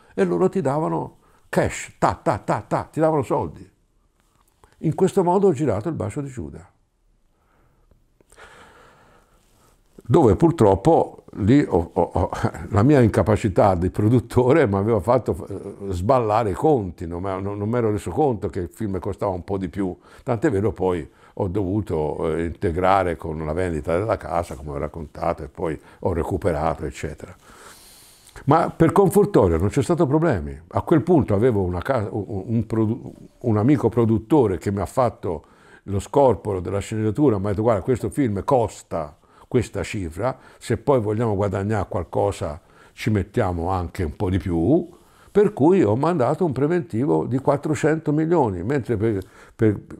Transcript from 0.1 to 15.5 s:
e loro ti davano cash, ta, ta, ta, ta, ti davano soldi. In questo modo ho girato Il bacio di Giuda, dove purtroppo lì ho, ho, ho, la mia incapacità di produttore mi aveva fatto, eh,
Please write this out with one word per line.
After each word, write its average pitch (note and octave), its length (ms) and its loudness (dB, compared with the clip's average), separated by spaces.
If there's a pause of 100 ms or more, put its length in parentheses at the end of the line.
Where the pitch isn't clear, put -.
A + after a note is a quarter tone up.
e G3 100 0
loro F3 240 2
ti F#3+ 140 -2
davano D3+ 560 -4 (300)
cash, - 520 -2
ta, A2 220 0
ta, A#2+ 180 -2
ta, C3 280 -4
ta, C3+ 240 -2
ti - 80 -6
davano D#3 220 2
soldi. - 480 -6 (1120)
In D#3 160 -2
questo F#3 280 2
modo F#3 240 2
ho F3+ 60 4
girato A#2 360 -2
Il D#3+ 60 -6
bacio G#2 260 -6
di C#3 60 -10
Giuda, D#2 420 -14 (3500)
dove A#2+ 280 6
purtroppo C3+ 880 4 (140)
lì A#2+ 240 6
ho, E2+ 320 0
ho, F2+ 80 2
ho, F2 280 0 (400)
la G2+ 140 2
mia C#3+ 160 6
incapacità G#2 760 4
di F2 140 0
produttore B2 800 4
mi G2 80 0
aveva G#2 240 2
fatto, A2 480 0
eh, G2 460 -10